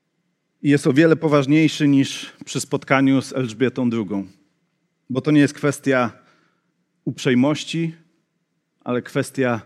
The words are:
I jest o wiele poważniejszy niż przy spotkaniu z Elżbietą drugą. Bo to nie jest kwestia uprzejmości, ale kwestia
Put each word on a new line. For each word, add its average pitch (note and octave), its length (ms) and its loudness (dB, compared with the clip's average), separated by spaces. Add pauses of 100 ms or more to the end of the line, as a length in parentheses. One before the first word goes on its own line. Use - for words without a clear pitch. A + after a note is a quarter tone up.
(640)
I C#3+ 80 0
jest C#3 160 2
o D3+ 60 4
wiele D#3+ 240 4
poważniejszy D3+ 720 2
niż C#3 440 0 (120)
przy - 160 -8
spotkaniu C3+ 640 0
z - 100 -14
Elżbietą B2 580 -2
drugą. G2+ 360 -4 (840)
Bo B2+ 100 -2
to D#3 100 -4
nie D3+ 100 4
jest C#3 140 2
kwestia C3 580 -2 (920)
uprzejmości, D3 880 -2 (920)
ale B2 180 -4
kwestia B2+ 640 -4